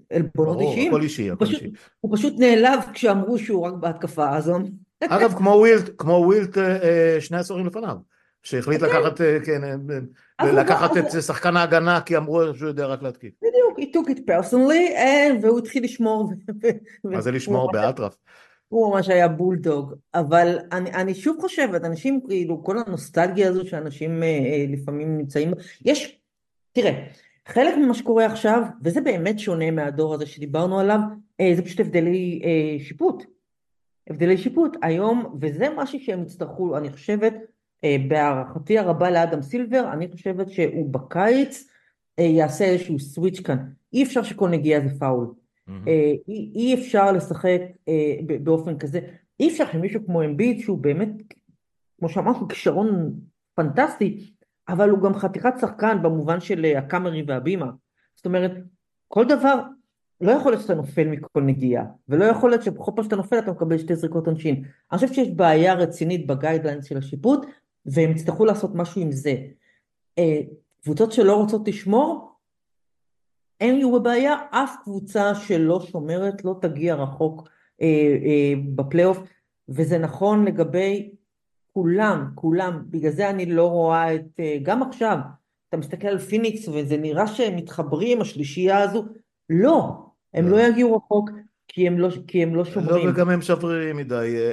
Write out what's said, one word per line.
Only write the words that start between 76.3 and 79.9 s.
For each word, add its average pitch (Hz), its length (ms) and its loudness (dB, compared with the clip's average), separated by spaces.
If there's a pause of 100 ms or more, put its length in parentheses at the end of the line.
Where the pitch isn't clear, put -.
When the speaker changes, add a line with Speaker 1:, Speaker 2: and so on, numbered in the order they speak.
Speaker 1:
לא 185 160 -4
תגיע 160 340 -2
רחוק, 156 540 -4 (320)
אה, 165 60 2 (360)
אה, 143 300 2 (220)
בפלייאוף, 175 440 2 (500)
וזה 151 280 0